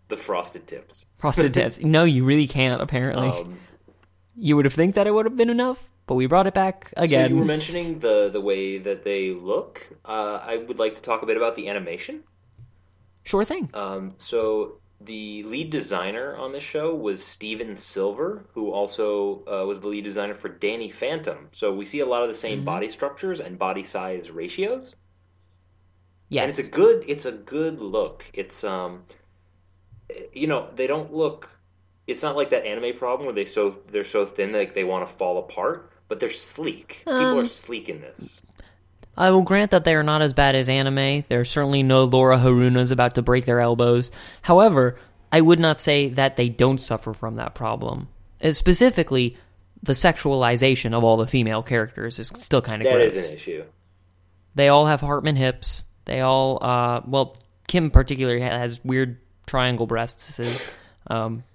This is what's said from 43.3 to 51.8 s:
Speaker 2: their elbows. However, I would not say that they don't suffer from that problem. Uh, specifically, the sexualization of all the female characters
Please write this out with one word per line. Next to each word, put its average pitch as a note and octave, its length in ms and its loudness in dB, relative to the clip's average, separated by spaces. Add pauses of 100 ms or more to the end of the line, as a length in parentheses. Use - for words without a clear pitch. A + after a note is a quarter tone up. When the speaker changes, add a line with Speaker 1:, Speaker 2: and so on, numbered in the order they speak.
Speaker 2:
their A#2+ 160 4
elbows. A#2+ 500 4 (320)
However, E3 560 6 (320)
I E3 100 6
would E3 200 8
not D#3 200 2
say C#3+ 280 2
that C3+ 280 2
they B2 120 2
don't B2+ 320 2
suffer A2 340 -6
from A2 220 -8
that A#2 180 -8
problem. A#2 540 -6 (340)
Uh, D#3+ 100 2
specifically, D#3+ 840 4 (460)
the C#3 100 -2
sexualization B2+ 1000 2
of A#2 100 2
all A2+ 120 8
the A2+ 120 0
female A2 340 0
characters A2+ 560 -4